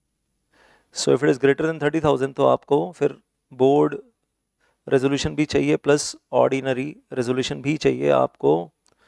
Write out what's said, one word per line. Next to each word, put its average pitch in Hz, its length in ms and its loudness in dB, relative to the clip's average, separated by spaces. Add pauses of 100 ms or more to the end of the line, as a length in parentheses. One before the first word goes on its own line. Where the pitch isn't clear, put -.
(960)
So - 140 -6
if 135 100 4
it 147 120 2
is 135 80 2
greater 139 280 2
than 160 140 -4
thirty 147 240 -2
thousand, 135 300 0
तो 139 120 0
आपको 147 460 0
फिर - 260 -4 (340)
बोर्ड 139 440 2 (920)
रेजोल्यूशन 139 460 0
भी 151 100 -2
चाहिए 143 320 0
प्लस - 400 -2 (160)
ऑर्डिनरी 131 640 -2 (160)
रेजोल्यूशन 127 500 -4
भी 147 140 -2
चाहिए 139 340 0
आपको, 143 600 0 (360)